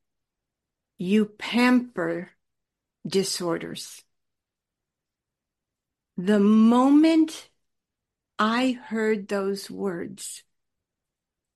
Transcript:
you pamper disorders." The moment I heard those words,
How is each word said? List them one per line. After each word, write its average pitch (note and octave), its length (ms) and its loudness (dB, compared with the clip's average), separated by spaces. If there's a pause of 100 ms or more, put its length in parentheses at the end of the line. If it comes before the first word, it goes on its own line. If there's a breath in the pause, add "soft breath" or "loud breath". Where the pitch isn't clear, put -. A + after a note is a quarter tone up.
(960)
you G#3 300 0
pamper G#3+ 1080 -2 (680)
disorders." E3+ 1000 -6 (2250)
The G3+ 220 2
moment C4 1120 4 (880)
I A#3 320 0
heard A3 560 -4
those G3 420 -6
words, F#3+ 760 -10 (1120)